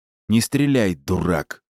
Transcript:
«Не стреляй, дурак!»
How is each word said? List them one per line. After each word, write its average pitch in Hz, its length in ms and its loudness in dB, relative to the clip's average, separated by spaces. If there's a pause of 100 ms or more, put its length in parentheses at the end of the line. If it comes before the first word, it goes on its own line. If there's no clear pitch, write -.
(280)
«Не 113 140 2
стреляй, 131 540 0
дурак!» 82 760 -4